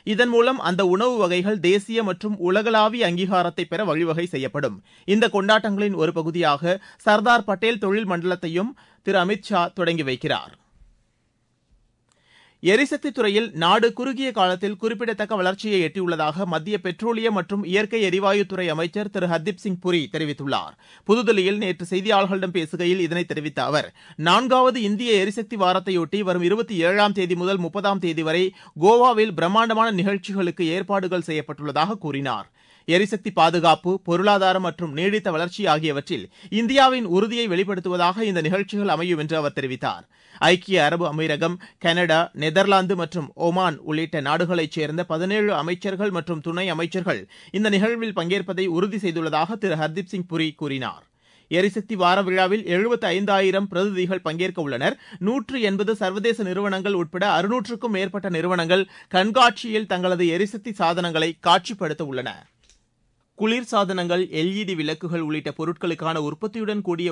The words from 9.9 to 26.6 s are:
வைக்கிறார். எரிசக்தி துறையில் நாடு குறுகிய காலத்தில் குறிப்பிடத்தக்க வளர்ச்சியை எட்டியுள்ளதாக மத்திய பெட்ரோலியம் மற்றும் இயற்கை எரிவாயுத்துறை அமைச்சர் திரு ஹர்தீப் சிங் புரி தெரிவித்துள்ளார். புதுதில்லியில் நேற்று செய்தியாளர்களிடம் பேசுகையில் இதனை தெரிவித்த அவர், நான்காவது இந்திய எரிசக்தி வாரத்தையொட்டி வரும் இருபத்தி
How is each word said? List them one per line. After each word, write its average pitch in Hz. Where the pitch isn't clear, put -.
வைக்கிறார். 110
எரிசக்தி 277
துறையில் 220
நாடு 185
குறுகிய 262
காலத்தில் 190
குறிப்பிடத்தக்க 220
வளர்ச்சியை 190
எட்டியுள்ளதாக 165
மத்திய 170
பெட்ரோலியம் 220
மற்றும் 202
இயற்கை 202
எரிவாயுத்துறை 190
அமைச்சர் 170
திரு 180
ஹர்தீப் 165
சிங் 185
புரி 175
தெரிவித்துள்ளார். 139
புதுதில்லியில் 208
நேற்று 175
செய்தியாளர்களிடம் 190
பேசுகையில் 175
இதனை 170
தெரிவித்த 147
அவர், 131
நான்காவது 254
இந்திய 214
எரிசக்தி 208
வாரத்தையொட்டி 185
வரும் 180
இருபத்தி 220